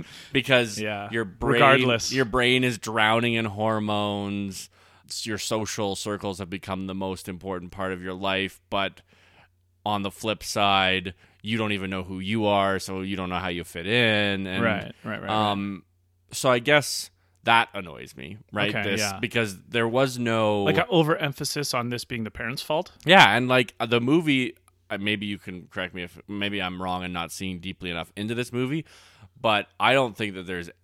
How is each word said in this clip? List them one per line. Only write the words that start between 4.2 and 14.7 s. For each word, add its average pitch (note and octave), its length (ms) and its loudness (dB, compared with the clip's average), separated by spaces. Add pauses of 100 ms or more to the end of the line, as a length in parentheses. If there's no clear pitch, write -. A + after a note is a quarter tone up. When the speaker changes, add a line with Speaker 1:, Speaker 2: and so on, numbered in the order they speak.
Speaker 2:
S-, - 180 -10
your G#2+ 120 -6
social G#2+ 560 -4
circles G2+ 460 -6
have F2 100 -10
become F#2+ 360 -6
the F#2+ 80 -8
most F#2+ 340 -8
important F2+ 420 -10
part F#2+ 220 -6
of F2+ 100 -8
your F#2 120 -8
life, F#2+ 460 -2 (100)
but G2 320 -4 (840)
on G#2 180 -2
the G2 80 -4
flip G#2+ 320 -4
side, F#2+ 680 2 (300)
you A2 160 -2
don't G#2+ 140 0
even F#2+ 180 -4
know F#2+ 140 -4
who F#2 160 -8
you G#2 260 0
are, G2 320 4
so F#2+ 240 -6
you F#2+ 140 -4
don't F#2 120 -4
know F2+ 100 -2
how F#2 100 -4
you F2 160 -4
fit E2+ 220 -10
in. G#2 600 2
And, F#2+ 160 -4
Speaker 1:
Right, G#2 220 0